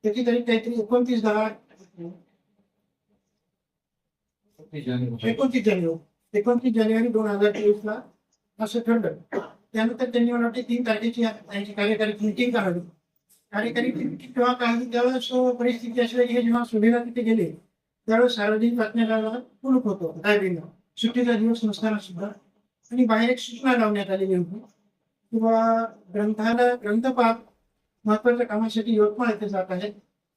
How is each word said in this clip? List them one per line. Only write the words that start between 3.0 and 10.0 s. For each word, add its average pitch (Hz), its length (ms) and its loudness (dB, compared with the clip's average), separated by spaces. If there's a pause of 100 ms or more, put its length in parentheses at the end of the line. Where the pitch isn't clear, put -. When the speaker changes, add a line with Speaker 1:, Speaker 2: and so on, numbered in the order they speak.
Speaker 2:
जानेवारी. 123 440 -2
Speaker 1:
एकोणतीस 247 340 0
जानेवारी, 180 720 -2
एकोणतीस 240 360 2
जानेवारी 220 340 2
दोन 220 180 0
हजार 202 240 2
तेवीसला 208 500 0 (600)
असं 220 200 -2
ठरलं. 226 600 -2 (320)
त्यानंतर 233 380 0